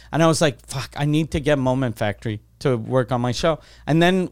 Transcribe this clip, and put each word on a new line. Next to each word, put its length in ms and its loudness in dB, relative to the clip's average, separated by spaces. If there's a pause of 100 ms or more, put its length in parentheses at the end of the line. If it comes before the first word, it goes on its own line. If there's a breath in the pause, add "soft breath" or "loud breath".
(120 soft breath)
and 100 0
I 60 6
was 140 2
like, 260 -2
"Fuck, 300 -10
I 80 -2
need 260 0
to 80 -2
get 180 2
Moment 400 0
Factory 440 -4 (180)
to 160 0
work 380 -2
on 80 -2
my 100 -2
show." 260 -2 (300 soft breath)
And 160 4
then 280 2